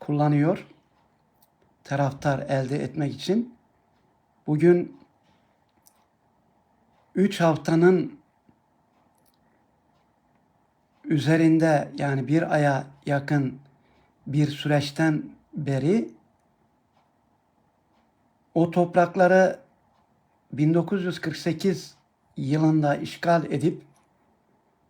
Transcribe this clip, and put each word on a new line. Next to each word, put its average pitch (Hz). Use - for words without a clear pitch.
kullanıyor. 147
Taraftar 139
elde 135
etmek 147
için. 226
Bugün 170
üç 196
haftanın 165
üzerinde, 160
yani 135
bir 156
aya 143
yakın 139
bir 143
süreçten 147
beri 143
o 170
toprakları 180
bin 151
dokuz 175
yüz 180
kırk 151
sekiz 170
yılında 151
işgal 165
edip 156